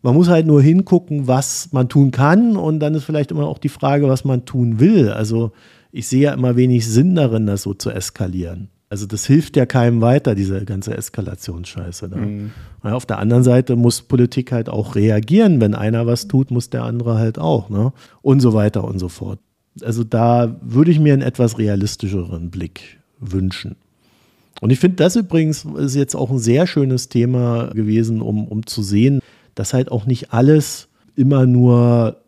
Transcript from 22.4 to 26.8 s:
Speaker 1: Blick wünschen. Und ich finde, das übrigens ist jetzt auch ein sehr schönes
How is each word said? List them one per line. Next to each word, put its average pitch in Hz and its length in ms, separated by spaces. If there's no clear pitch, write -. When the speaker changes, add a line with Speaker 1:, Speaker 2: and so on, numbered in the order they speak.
Speaker 1:
Blick - 500
wünschen. 95 560
Und 95 100
ich 131 80
finde, 180 160
das 180 220
übrigens 160 480
ist 143 300
jetzt 139 200
auch 127 160
ein 131 80
sehr 120 260
schönes 131 440